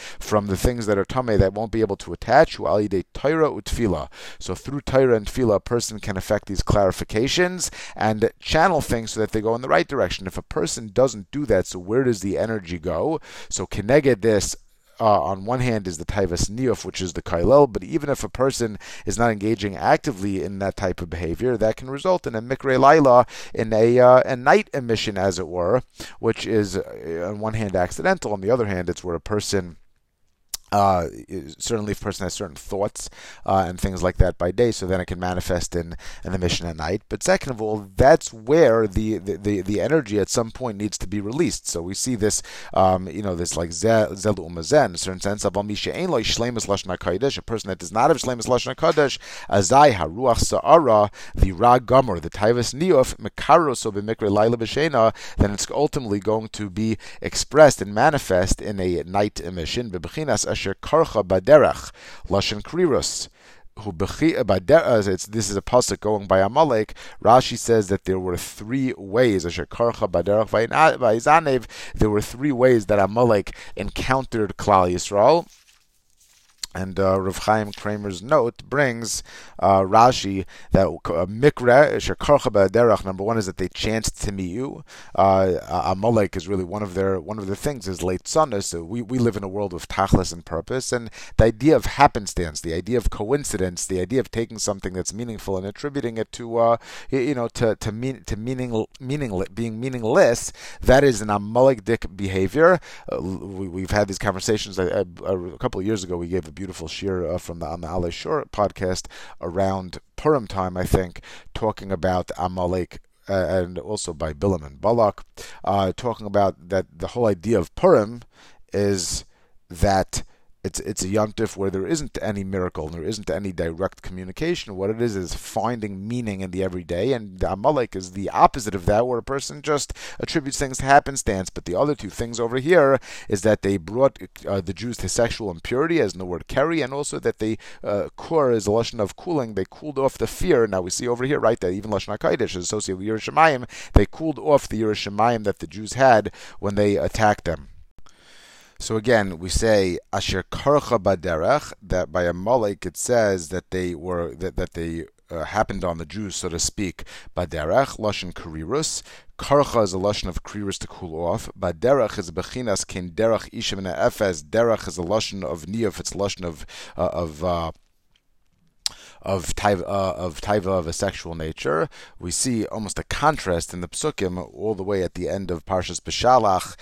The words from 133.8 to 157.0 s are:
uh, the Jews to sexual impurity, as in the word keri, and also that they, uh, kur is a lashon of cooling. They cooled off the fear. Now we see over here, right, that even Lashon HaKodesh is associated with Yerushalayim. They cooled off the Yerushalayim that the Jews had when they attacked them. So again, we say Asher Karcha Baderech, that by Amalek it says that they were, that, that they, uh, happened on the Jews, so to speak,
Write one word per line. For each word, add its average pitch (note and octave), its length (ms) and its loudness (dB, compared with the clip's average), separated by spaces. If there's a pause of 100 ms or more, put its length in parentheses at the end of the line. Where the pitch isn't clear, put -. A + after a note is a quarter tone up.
uh, G2 140 -2
the F2 100 -6
Jews A2+ 260 -8
to F#2 120 -4
sexual A#2 400 0
impurity, C#3+ 500 -2
as G2 140 0
in F2 40 -12
the F#2 60 -8
word F2 240 -8
keri, D#3+ 320 0
and C3 140 -4
also C#3+ 240 -6
that - 220 -2
they, A2 180 -2 (240)
uh, F#2+ 340 -2
kur D3+ 340 0
is A2 160 0
a G2+ 40 0
lashon A2+ 300 0
of G2 160 -4
cooling. B2+ 400 -4
They F#2+ 140 -4
cooled D3+ 280 -10
off - 180 0
the A2+ 100 -2
fear. C3 400 2
Now F#2+ 140 0
we F2+ 80 -6
see B2 180 -4
over A#2+ 200 -2
here, C#3 140 0
right, A2+ 200 2
that F2+ 120 0
even G#2 180 -6
Lashon G2+ 260 -4
HaKodesh G2 400 -2
is F2+ 80 -8
associated G2 360 -4
with G2+ 80 -6
Yerushalayim. B2+ 600 2 (240)
They G2+ 140 6
cooled D#3 320 -6
off C3+ 280 4
the A2 140 -4
Yerushalayim G#2+ 640 0
that G2+ 140 -2
the - 80 -12
Jews G2 260 -12
had A2 400 6 (260)
when G2+ 160 -4
they G#2 220 4
attacked G2+ 480 2
them. D2 240 -6 (1120)
So - 160 -4
again, G#2+ 420 2
we F2+ 120 -8
say G2+ 500 4 (120)
Asher G2 300 -2
Karcha C3+ 580 0
Baderech, F#2 800 0
that F2+ 300 -2
by F2 140 0
Amalek G2+ 600 0
it F2 120 -8
says G2+ 540 0
that F2+ 200 -8
they F2+ 240 -4
were, E2+ 400 -6
that, E2 220 -8
that F2+ 160 -4
they, E2 340 -8 (240)
uh, D#2+ 140 -6
happened G2+ 400 -4
on E2+ 140 -4
the E2+ 60 -10
Jews, F#2 300 -10
so - 140 -6
to E2 100 -6
speak, - 460 -4 (320)